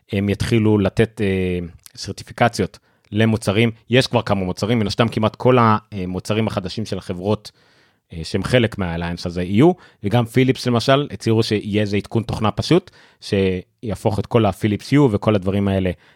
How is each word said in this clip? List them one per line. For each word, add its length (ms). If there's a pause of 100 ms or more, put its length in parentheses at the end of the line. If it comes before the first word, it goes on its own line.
(120)
הם 160
יתחילו 500
לתת, 420
אה, 380 (380)
סרטיפיקציות 840 (340)
למוצרים. 580 (200)
יש 160
כבר 160
כמה 220
מוצרים, 340
מן 80
הסתם 220
כמעט 280
כל 240
המוצרים 840
החדשים 400
של 120
החברות, 520 (640)
אה, 120
שהם 180
חלק 360
מהאליינס 480
הזה 160
יהיו, 300 (300)
וגם 240
פיליפס 400
למשל, 460
הצהירו 300
שיהיה 380
איזה 160
עדכון 260
תוכנה 280
פשוט, 400 (300)
שיהפוך 960
את 80
כל 200
הפיליפס 460
יו 200
וכל 220
הדברים 340
האלה 220 (260)